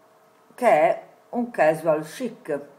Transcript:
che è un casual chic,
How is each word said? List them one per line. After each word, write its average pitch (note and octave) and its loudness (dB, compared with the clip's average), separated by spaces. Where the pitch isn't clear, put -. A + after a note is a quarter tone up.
che B3 0
è E3 4
un A#3+ -6
casual D#3+ 0
chic, D#3+ -8